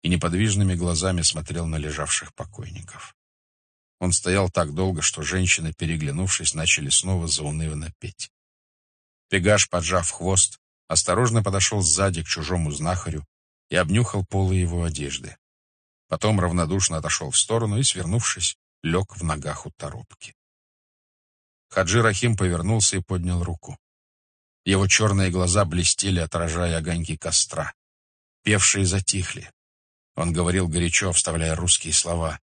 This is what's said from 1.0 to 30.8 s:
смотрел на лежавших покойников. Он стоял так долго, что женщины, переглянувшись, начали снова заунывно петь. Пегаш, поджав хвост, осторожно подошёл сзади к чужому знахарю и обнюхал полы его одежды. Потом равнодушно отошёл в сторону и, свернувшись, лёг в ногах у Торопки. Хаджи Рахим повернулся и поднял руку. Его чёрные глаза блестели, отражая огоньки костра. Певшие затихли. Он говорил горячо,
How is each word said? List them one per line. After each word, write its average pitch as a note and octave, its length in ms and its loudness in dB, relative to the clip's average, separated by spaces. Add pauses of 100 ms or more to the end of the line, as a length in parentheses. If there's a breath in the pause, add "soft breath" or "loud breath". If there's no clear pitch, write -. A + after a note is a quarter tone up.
смотрел D#2+ 420 -2
на D#2+ 120 -2
лежавших D2 580 -4
покойников. - 800 -14 (840)
Он F2+ 120 0
стоял F2+ 400 2
так D2+ 240 0
долго, F#2 260 0
что - 220 -2
женщины, E2+ 500 0
переглянувшись, D#2 800 -2
начали D#2 360 -2
снова F2 380 0
заунывно D2+ 720 -4
петь. - 320 -12 (1000)
Пегаш, G2 380 4
поджав F2 440 0
хвост, - 480 0 (280)
осторожно A2 540 2
подошёл G2 400 0
сзади F2+ 400 2
к D#2+ 60 -8
чужому E2 420 -2
знахарю D2+ 560 -4 (440)
и - 60 -2
обнюхал F#2+ 480 2
полы F#2+ 340 0
его F2 260 0
одежды. C#2+ 540 -6 (720)
Потом G#2 320 2
равнодушно E2+ 580 2
отошёл D#2 340 -4
в - 60 0
сторону A2 420 0
и, C#3 40 2
свернувшись, F#2+ 760 -2 (260)
лёг E2+ 340 -2
в E2+ 60 -8
ногах D2+ 420 -6
у D#2 60 -12
Торопки. - 640 -14 (1300)
Хаджи F#2+ 340 2
Рахим A2 340 2
повернулся F#2+ 600 2
и F2+ 40 -2
поднял F2 420 -2
руку. F2 320 -8 (880)
Его F#2+ 220 4
чёрные G2 440 4
глаза F2+ 340 4
блестели, F2 540 0
отражая E2+ 580 -2
огоньки E2 400 -4
костра. - 560 -2 (680)
Певшие G2+ 420 4
затихли. F#2 640 -2 (680)
Он E2+ 160 -2
говорил F2 360 2
горячо, E2+ 440 0